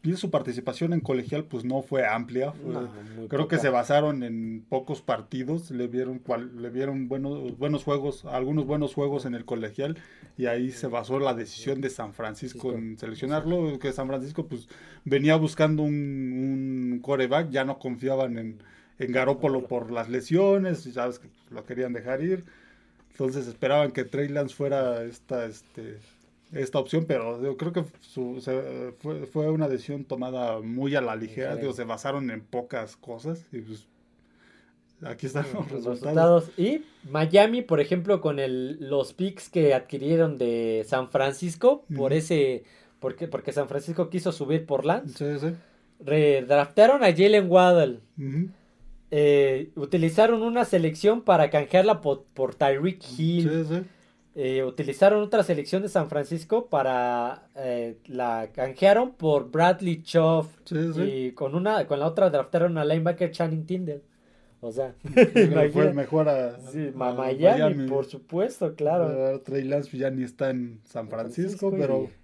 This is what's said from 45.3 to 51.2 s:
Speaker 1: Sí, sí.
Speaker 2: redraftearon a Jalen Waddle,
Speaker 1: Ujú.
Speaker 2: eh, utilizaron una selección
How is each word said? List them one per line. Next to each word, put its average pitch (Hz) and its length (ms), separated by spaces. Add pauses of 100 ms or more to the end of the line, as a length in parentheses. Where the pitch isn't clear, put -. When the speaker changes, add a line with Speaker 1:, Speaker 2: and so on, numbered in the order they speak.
Speaker 1:
Sí, 151 80
sí. 170 80 (440)
Speaker 2:
redraftearon 147 1040
a 190 80
Jalen 196 380
Waddle, 170 500 (180)
Speaker 1:
Ujú. 147 320 (600)
Speaker 2:
eh, 143 640
utilizaron 175 680
una 233 220
selección 185 560